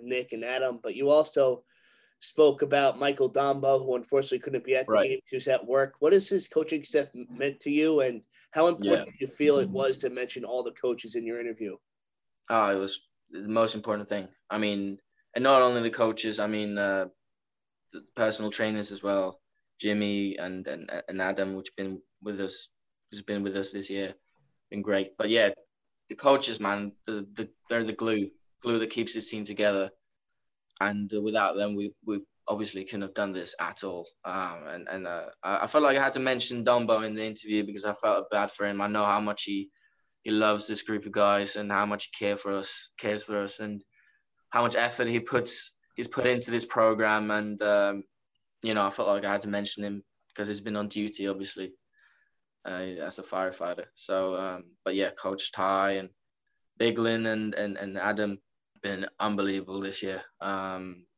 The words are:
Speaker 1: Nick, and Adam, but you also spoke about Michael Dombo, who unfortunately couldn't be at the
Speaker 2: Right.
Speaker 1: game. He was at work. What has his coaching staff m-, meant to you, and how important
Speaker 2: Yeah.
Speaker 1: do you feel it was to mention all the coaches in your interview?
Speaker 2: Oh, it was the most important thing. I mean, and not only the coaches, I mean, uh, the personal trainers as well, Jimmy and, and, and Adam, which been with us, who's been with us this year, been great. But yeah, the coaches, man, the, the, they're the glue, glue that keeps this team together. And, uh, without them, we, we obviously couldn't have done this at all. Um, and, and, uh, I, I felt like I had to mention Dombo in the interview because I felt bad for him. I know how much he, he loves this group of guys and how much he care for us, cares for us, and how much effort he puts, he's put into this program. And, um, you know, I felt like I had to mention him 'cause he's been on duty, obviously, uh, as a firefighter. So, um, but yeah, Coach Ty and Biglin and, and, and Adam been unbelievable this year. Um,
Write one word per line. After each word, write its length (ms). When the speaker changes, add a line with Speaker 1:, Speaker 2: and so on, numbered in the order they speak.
Speaker 1:
Nick, 300
and 100
Adam, 400
but 120
you 140
also 540
spoke 400
about 380
Michael 320
Dombo, 480
who 160
unfortunately 440
couldn't 260
be 100
at 100
the 60
Speaker 2:
Right. 180
Speaker 1:
game. 160
He 120
was 100
at 180
work. 340
What 120
has 160
his 220
coaching 340
staff 320
m-, 160
meant 300
to 100
you, 300
and 200
how 160
important 400
Speaker 2:
Yeah. 120
Speaker 1:
do 60
you 20
feel 320
it 100
was 300
to 100
mention 340
all 180
the 120
coaches 420
in 100
your 140
interview? 380
Speaker 2:
Oh, 260
it 20
was 220
the 160
most 260
important 360
thing. 180
I 80
mean, 420
and 100
not 180
only 200
the 80
coaches, 500
I 80
mean, 300
uh, 280
the 100
personal 340
trainers 400
as 100
well, 380
Jimmy 580
and, 300
and, 240
and 140
Adam, 340
which 220
been 240
with 200
us, 260
who's 120
been 220
with 120
us 160
this 180
year, 240
been 120
great. 360
But 120
yeah, 220
the 60
coaches, 440
man, 320
the, 260
the, 160
they're 160
the 80
glue, 360
glue 180
that 100
keeps 240
this 160
team 160
together. 440
And, 320
uh, 80
without 360
them, 180
we, 160
we 160
obviously 380
couldn't 160
have 120
done 200
this 260
at 240
all. 240
Um, 420
and, 220
and, 200
uh, 180
I, 200
I 40
felt 160
like 140
I 60
had 100
to 80
mention 420
Dombo 420
in 100
the 100
interview 400
because 180
I 100
felt 380
bad 180
for 160
him. 140
I 80
know 160
how 160
much 240
he, 280
he 80
loves 360
this 160
group 220
of 60
guys 460
and 120
how 160
much 200
he 200
care 120
for 160
us, 440
cares 260
for 160
us, 200
and 240
how 100
much 160
effort 320
he 100
puts, 540
he's 120
put 180
into 240
this 160
program. 640
And, 320
um, 420
you 100
know, 120
I 40
felt 200
like 160
I 80
had 80
to 80
mention 340
him 180
'cause 140
he's 140
been 160
on 100
duty, 400
obviously, 460
uh, 40
as 500
a 40
firefighter. 720
So, 420
um, 340
but 100
yeah, 160
Coach 400
Ty 420
and 160
Biglin 480
and, 260
and, 240
and 200
Adam 420
been 240
unbelievable 640
this 200
year. 200
Um, 640